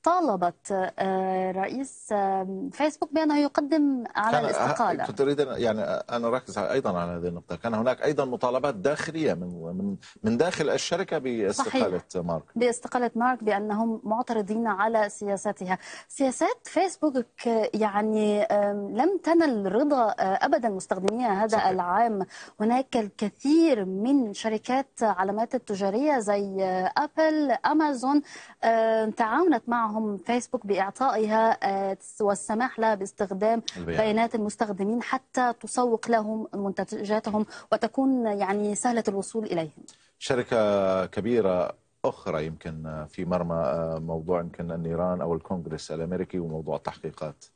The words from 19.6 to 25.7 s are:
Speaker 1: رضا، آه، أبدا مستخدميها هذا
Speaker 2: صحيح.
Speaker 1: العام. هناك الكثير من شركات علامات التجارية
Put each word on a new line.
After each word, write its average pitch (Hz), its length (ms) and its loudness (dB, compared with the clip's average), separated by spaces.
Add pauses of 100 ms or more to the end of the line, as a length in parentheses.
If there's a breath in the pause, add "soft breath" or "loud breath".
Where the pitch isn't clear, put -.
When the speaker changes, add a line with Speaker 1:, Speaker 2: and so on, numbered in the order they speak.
Speaker 1:
رضا، 277 360 4
آه، - 100 -4
أبدا 233 480 2
مستخدميها 196 760 0
هذا 226 120 0
Speaker 2:
صحيح. 208 120 2
Speaker 1:
العام. 190 580 2 (340 loud breath)
هناك 240 360 0
الكثير 233 880 2
من 214 480 2
شركات 226 680 -2
علامات 202 520 0
التجارية 226 640 0